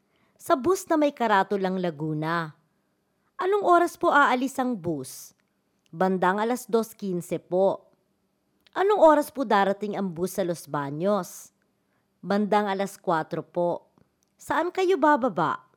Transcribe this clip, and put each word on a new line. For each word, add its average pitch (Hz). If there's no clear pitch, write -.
"Sa 330
bus 349
na 320
may 294
karatulang 196
Laguna." 156
"Anong 392
oras 339
po 339
aalis 269
ang 254
bus?" 156
"Bandang 185
alas 240
dos 220
quince 180
po." 185
"Anong 392
oras 294
po 262
darating 196
ang 180
bus 170
sa 202
Los 175
Baños?" 151
"Bandang 208
alas 196
kwatro 160
po." -
"Saan 320
kayo 370
bababa?" 233